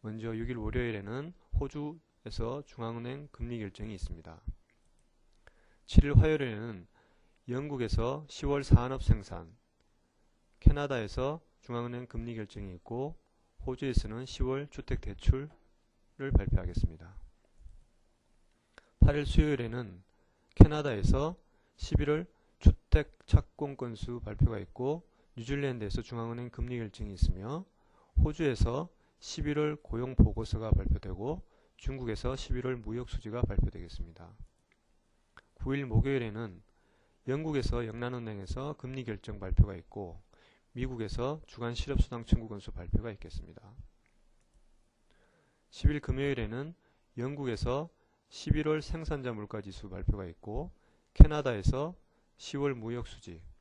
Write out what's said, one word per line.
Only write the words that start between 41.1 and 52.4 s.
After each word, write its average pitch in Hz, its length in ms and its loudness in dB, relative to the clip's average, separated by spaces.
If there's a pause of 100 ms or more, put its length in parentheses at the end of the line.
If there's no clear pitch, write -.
주간 120 300 -8
실업수당 123 500 -2
청구 113 220 0
건수 104 240 -12
발표가 101 400 -2
있겠습니다. 87 500 -12 (2000)
십 - 220 2
일 147 80 -2
금요일에는 131 720 -6 (440)
영국에서 131 720 -4 (400)
십일월 151 520 -2
생산자 147 520 -6
물가 104 280 -8
지수 101 280 -14
발표가 92 360 -2
있고, 107 460 -8 (420)
캐나다에서 139 840 6 (420)
시월 139 380 -4